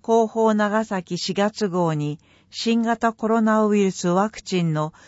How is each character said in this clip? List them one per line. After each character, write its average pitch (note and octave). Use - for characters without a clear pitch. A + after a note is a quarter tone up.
広 A3+
報 A3
長 G#3+
崎 F3+
四 F#3
月 G#3
号 E3+
に D3
新 A3+
型 A3+
コ A3
ロ A3+
ナ A3
ウ G#3
イ G3+
ル F#3+
ス F3+
ワ F#3+
ク -
チ F3+
ン E3
の D#3